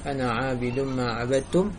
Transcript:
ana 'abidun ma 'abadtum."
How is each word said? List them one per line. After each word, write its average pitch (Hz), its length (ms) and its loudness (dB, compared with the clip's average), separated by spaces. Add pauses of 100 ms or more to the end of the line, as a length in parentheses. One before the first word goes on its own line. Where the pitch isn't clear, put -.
ana 127 400 0
'abidun 127 480 -2
ma 120 240 0
'abadtum." 135 600 2